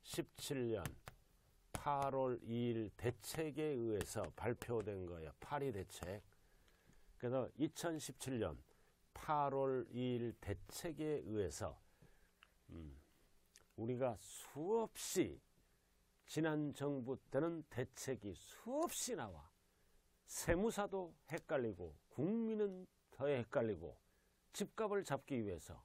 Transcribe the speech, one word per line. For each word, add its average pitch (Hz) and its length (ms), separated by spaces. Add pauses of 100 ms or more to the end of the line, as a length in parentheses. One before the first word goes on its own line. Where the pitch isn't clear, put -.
십칠 - 680
년 95 120 (880)
팔월 135 720
이 120 280
일 113 260
대책에 151 640
의해서 113 600 (140)
발표된 104 720
거예요. 80 340
파리 139 320
대책. 95 500 (960)
그래서 123 400
이천십칠 147 840
년 82 200 (540)
팔월 135 760
이 123 240
일 117 240
대책에 151 840
의해서, 92 560 (920)
음, 78 280 (760)
우리가 120 420
수없이 175 1200 (840)
지난 151 480
정부 135 420 (140)
때는 160 400
대책이 110 640
수없이 - 800
나와 98 340 (760)
세무사도 190 880 (160)
헷갈리고 113 640 (160)
국민은 208 760 (240)
더 135 160
헷갈리고 113 720 (560)
집값을 202 520
잡기 127 400
위해서 87 400